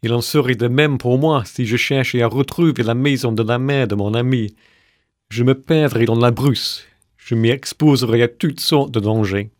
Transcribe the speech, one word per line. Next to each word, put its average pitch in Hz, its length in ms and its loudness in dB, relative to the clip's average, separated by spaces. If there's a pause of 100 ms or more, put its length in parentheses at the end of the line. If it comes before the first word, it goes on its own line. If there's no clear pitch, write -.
Il 123 100 0
en 120 80 0
serait 127 320 0
de 117 140 -2
même 135 320 0
pour 123 180 0
moi 147 260 0
si 120 220 -6
je 110 100 -2
cherchais 123 460 0
à 117 60 2
retrouver 135 560 0
la 113 100 0
maison 127 380 0
de 110 100 -2
la 117 160 0
mère 135 300 0
de 101 80 -2
mon 104 180 -2
ami. 120 420 -2 (760)
Je 117 120 -2
me 131 160 4
perdrais 139 460 0
dans 117 140 0
la 120 100 4
brousse. 123 540 -2 (340)
Je - 160 -8
m'y 113 160 2
exposerais 131 720 2
à 120 60 4
toutes - 320 -4
sortes 139 320 0
de 117 80 -2
dangers. 101 500 -2 (100)